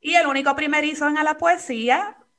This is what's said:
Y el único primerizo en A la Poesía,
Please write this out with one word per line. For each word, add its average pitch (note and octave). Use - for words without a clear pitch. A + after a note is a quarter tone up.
Y D#4+
el E4+
único C#4
primerizo D4+
en D4+
A D4+
la D4+
Poesía, E4+